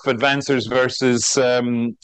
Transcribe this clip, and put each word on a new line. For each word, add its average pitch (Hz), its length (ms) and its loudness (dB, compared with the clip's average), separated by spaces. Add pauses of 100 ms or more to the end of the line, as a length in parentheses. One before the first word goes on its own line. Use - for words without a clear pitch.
advancers 135 600 0
versus, 123 720 0
um, 120 680 0